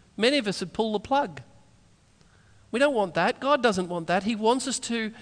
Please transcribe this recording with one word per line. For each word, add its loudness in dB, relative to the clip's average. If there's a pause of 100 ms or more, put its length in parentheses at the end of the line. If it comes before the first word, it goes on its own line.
(180)
Many 2
of 0
us -2
would -8
pull -2
the -2
plug. -2 (1300)
We 0
don't 4
want 0
that. 2
God 2
doesn't 2
want -4
that. 2
He 0
wants 2
us -4
to -4